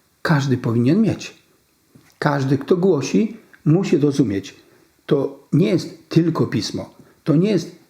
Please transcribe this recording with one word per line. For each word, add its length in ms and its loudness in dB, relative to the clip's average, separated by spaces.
Każdy 340 0
powinien 460 0
mieć. 320 -4
Każdy, 400 0
kto 180 0
głosi, 600 0
musi 340 2
rozumieć. 580 -2
To 460 -2
nie 160 4
jest 400 -4
tylko 380 0
Pismo, 480 -6
to 120 2
nie 140 2
jest 260 -4